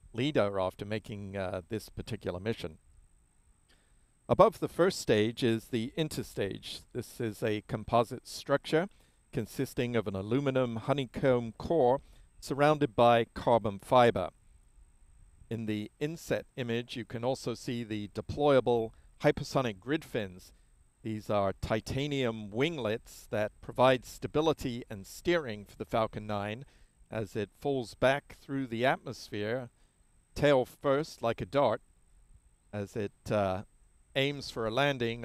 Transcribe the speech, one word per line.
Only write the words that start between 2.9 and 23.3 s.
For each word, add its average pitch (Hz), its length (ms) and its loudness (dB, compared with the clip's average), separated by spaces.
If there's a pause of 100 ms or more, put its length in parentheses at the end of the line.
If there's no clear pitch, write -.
Above 180 320 6
the 147 80 -2
first 180 320 2
stage 113 420 2
is 113 220 2
the 117 320 -4
interstage. 110 840 -6 (100)
This - 260 -10
is 110 240 -4
a 107 240 -2
composite 117 580 0
structure 156 600 0 (460)
consisting 120 640 -2
of 104 100 0
an 98 80 -4
aluminum 123 600 0
honeycomb 123 800 0
core 139 420 2 (400)
surrounded 143 560 2
by 120 380 6
carbon 107 460 2
fiber. 110 500 4 (1200)
In 113 160 -6
the 107 340 -4
inset 151 460 -4 (100)
image, 120 400 -4
you 117 80 -6
can 117 220 -8
also 131 280 -4
see 120 300 -6
the 104 260 -6
deployable 120 840 2 (320)
hypersonic 135 580 0
grid 143 240 -2
fins. 92 480 -8 (500)
These 107 260 -6
are 101 320 2
titanium 120 880 -2
winglets 120 800 -2
that 107 300 0